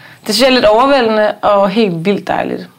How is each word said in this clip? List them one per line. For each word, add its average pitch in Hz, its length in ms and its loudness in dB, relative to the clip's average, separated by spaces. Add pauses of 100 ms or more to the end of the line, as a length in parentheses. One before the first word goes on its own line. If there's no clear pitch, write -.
(260)
Det 214 80 -4
synes 202 60 -2
jeg 262 80 2
er 254 60 2
lidt 240 100 2
overvældende 220 680 2 (100)
og 202 260 2
helt 185 360 -2
vildt 190 240 -2
dejligt. - 400 -6 (100)